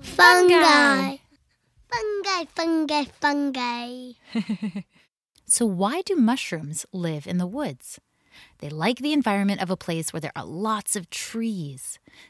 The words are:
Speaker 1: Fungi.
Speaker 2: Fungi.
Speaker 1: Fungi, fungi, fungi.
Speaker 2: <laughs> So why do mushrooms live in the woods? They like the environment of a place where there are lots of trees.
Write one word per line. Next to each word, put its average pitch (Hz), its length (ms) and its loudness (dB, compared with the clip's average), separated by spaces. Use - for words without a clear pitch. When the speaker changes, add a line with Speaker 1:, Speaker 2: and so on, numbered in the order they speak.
Speaker 1:
Fungi. 359 640 6
Speaker 2:
Fungi. 277 540 6
Speaker 1:
Fungi, 403 540 -2
fungi, 311 500 0
fungi. 254 920 -4
Speaker 2:
<laughs> 202 480 -6
So - 140 0
why 208 380 0
do 381 120 -4
mushrooms 185 800 -2
live 165 340 -6
in 180 120 -4
the 180 80 -2
woods? 202 520 -10
They 147 100 -12
like 165 300 -2
the 294 160 -2
environment 202 480 0
of 180 80 -2
a 185 80 -4
place 165 340 -6
where 160 80 -6
there 151 160 -8
are 135 80 -10
lots 208 500 -6
of 180 140 -6
trees. 190 920 -8